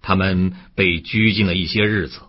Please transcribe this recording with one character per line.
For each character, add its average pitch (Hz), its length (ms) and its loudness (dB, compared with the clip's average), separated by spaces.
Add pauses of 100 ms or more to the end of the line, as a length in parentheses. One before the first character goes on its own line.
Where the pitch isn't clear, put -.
他 95 160 0
们 92 360 0 (220)
被 87 240 2
拘 110 320 0
禁 101 160 0
了 87 80 0
一 90 100 -2
些 104 200 0
日 104 240 -2
子。 - 200 -18